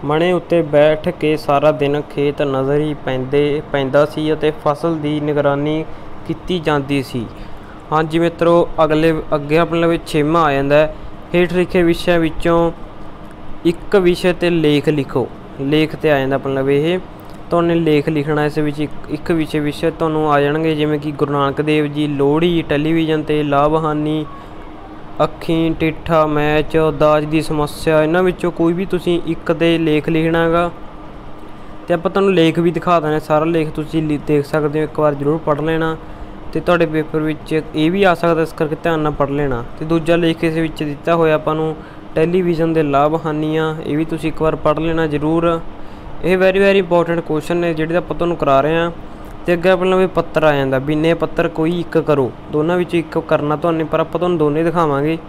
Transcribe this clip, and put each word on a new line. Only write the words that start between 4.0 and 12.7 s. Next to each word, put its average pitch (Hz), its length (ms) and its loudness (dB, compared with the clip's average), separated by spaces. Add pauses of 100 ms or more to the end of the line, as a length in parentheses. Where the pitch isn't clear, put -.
ਸੀ 156 280 -2
ਅਤੇ 151 180 0 (140)
ਫਸਲ 160 320 0
ਦੀ 147 220 -2
ਨਿਗਰਾਨੀ 147 640 0 (420)
ਕੀਤੀ 175 320 -4
ਜਾਂਦੀ 143 440 0
ਸੀ। 120 220 -6 (680)
ਹਾਂਜੀ 160 280 0
ਮਿੱਤਰੋ, 170 500 2 (140)
ਅਗਲੇ, 156 380 2 (140)
ਅੱਗੇ 147 220 0
ਆਪਣੇ 170 220 2
ਲਵੇ 170 280 2
ਛੇਵਾਂ 156 360 2
ਆ 147 100 2
ਜਾਂਦਾ 139 220 2
ਹੈ, 156 200 4 (400)
ਹੇਠ 175 180 2
ਲਿਖੇ 180 300 2
ਵਿਸ਼ਿਆਂ 170 360 2
ਵਿੱਚੋਂ 170 520 2 (920)